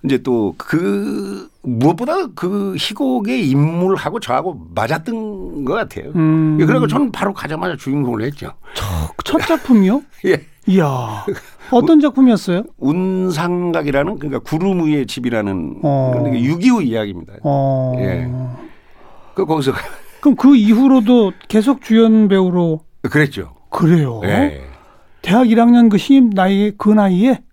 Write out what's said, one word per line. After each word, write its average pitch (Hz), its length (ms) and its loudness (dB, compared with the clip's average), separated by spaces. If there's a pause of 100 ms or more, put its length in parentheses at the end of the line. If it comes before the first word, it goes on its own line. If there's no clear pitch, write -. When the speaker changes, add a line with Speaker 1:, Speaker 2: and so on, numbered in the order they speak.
Speaker 1:
이제 127 140 0
또 117 400 -2
그 196 880 -4 (180)
무엇보다 175 680 -2
그 196 440 -4
희곡의 240 680 -4
인물하고 170 720 0
저하고 131 540 -6
맞았던 175 920 -6
것 127 80 -4
같아요. 196 420 -8
Speaker 2:
음. 156 460 2
Speaker 1:
예, 156 60 4
그래서 247 200 2
저는 247 240 -2
바로 196 220 -6
가자마자 165 420 -8
주인공을 127 480 -4
했죠. 139 300 -10 (220)
Speaker 2:
첫, - 100 -8 (400)
첫 320 220 -2
작품이요? 247 560 2 (140)
Speaker 1:
<laughs> - 100 -8
예. 160 160 2 (240)
Speaker 2:
이야. 131 580 0 (460)
어떤 294 300 4
작품이었어요? 233 640 2 (120)
Speaker 1:
운상각이라는, 175 1400 -2
그러니까 139 220 -6
구름 175 460 -2
위의 147 200 0
집이라는 101 760 -4
Speaker 2:
어. 135 300 0
Speaker 1:
그런 123 220 -2
육이오 170 480 0
이야기입니다. 107 500 -6 (120)
Speaker 2:
어. 135 540 -2
Speaker 1:
예. 127 320 -4 (1040)
그 190 120 -2
거기서 147 260 0 (480)
Speaker 2:
그럼 285 160 4
그 277 200 6
이후로도 226 760 4 (160)
계속 220 340 0
주연 220 460 4
배우로? 180 520 2 (220)
Speaker 1:
그랬죠. 135 520 -2 (160)
Speaker 2:
그래요? 151 540 2
Speaker 1:
예. 76 400 0 (580)
Speaker 2:
대학 226 280 4
일 226 100 4
학년 240 280 6
그 202 80 4
신입 247 380 4
나이에, 196 420 2
그 208 140 0
나이에? 208 500 2 (120)